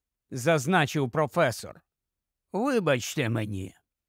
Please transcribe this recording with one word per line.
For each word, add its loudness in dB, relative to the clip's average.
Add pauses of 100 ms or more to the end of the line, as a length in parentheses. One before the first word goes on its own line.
(320)
зазначив 2
професор. 0 (720)
«Вибачте 0
мені, -4 (340)